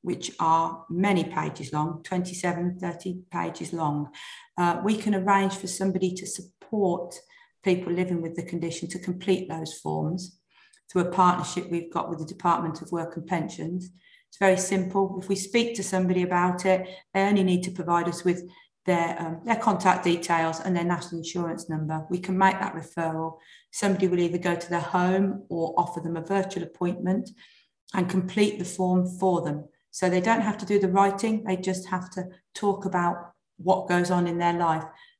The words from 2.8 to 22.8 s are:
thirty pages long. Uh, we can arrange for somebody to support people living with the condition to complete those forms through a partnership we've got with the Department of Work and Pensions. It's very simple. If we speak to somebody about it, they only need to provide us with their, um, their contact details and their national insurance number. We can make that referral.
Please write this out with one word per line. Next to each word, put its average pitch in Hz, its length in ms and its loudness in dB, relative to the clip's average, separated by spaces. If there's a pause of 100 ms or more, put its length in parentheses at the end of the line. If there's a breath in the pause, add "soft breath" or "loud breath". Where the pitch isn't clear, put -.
thirty 180 400 -6 (100)
pages 170 420 -6
long. 147 360 -2 (480 loud breath)
Uh, 180 260 2
we 214 140 2
can 214 180 0
arrange 196 400 4
for - 140 -8
somebody 185 460 0
to - 120 -10
support - 880 -2 (480 soft breath)
people 180 300 2
living 180 300 0
with 165 120 -6
the 170 80 -4
condition 165 460 -4
to 180 100 -6
complete 185 500 0
those 160 260 -8
forms 156 640 -4 (500 soft breath)
through 180 120 2
a 180 100 -2
partnership 180 580 2
we've 170 220 -4
got 165 160 -4
with 165 100 -6
the 156 60 -8
Department 165 580 0
of - 80 -14
Work 170 260 -6
and 160 100 -8
Pensions. 175 640 -4 (380 soft breath)
It's - 100 -20
very 190 180 6
simple. 190 640 0
If - 80 -8
we 196 80 0
speak 233 400 0
to 196 80 -4
somebody 185 380 2
about 180 420 2
it, 185 240 4 (260 loud breath)
they 196 80 4
only 202 220 4
need 180 200 4
to 185 60 -4
provide 170 380 0
us - 160 -4
with 180 180 2 (440 loud breath)
their, 170 340 0
um, 165 240 -6
their 226 120 2
contact 196 480 2
details 165 560 2
and 185 140 0
their 170 100 2
national 170 340 -2
insurance 165 500 -6
number. 156 400 -4
We 180 100 -2
can 185 200 -2
make 190 200 4
that - 160 -4
referral. 160 600 -4 (360 loud breath)